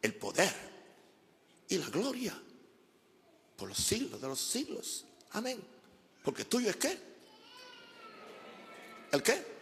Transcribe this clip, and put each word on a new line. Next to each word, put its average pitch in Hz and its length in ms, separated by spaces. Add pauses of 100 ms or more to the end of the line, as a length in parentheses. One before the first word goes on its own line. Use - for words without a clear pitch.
el 110 140
poder 151 400 (1120)
y 190 80
la 151 120
gloria 247 520 (1160)
por 98 120
los 92 100
siglos 208 420
de 131 80
los 135 120
siglos. - 640 (280)
Amén. 254 280 (640)
Porque - 220
tuyo 247 260
es 262 60
¿qué? 349 200 (2250)
¿El 143 140
qué? 277 200 (180)